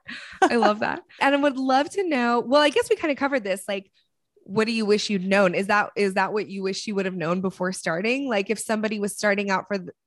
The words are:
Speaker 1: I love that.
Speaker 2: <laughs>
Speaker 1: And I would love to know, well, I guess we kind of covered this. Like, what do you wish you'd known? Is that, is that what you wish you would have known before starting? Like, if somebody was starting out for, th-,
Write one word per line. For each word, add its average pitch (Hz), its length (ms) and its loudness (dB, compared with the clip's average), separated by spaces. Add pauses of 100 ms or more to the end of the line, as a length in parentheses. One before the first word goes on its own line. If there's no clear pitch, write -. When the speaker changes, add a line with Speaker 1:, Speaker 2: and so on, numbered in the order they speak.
(400)
Speaker 1:
I 330 160 4
love 208 220 4
that. 226 320 -4
Speaker 2:
<laughs> - 100 -10
Speaker 1:
And 277 140 4
I 285 40 4
would 277 180 2
love 262 340 0
to 370 180 -4
know, 240 320 2
well, 277 220 4
I 294 80 6
guess 466 180 0
we 415 80 2
kind 320 140 0
of 269 80 -2
covered 269 260 -2
this. 196 220 -4
Like, 196 240 -4 (540)
what 214 220 0
do 233 60 -2
you 220 140 0
wish 208 240 2
you'd 190 160 0
known? 190 280 4
Is 190 120 -2
that, 208 300 2
is 196 180 0
that 190 180 0
what 208 160 -4
you 196 140 -10
wish 190 240 -4
you 214 80 -6
would 190 120 -2
have 185 100 -6
known 170 240 -2
before 185 320 -4
starting? 220 560 -2
Like, 202 220 0
if 208 80 -2
somebody 214 400 -4
was 202 180 -4
starting 202 340 0
out 190 160 -2
for, 202 120 -4
th-, 175 120 -14 (160)